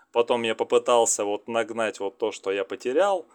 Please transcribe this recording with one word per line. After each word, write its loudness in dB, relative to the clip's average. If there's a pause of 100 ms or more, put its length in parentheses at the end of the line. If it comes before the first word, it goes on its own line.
(120)
потом 0
я 0
попытался 2
вот -4
нагнать -2
вот -6
то, -2
что -6
я -2
потерял, -2